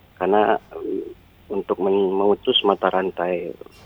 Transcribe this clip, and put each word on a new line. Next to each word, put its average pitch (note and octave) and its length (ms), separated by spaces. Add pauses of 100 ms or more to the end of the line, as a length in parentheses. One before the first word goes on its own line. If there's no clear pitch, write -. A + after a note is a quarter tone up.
(160)
karena, G#2 400 (160)
eh, E2 320 (480)
untuk G2+ 260
men-, G2 320
memutus G2 540
mata G2 260
rantai F#2 640 (340)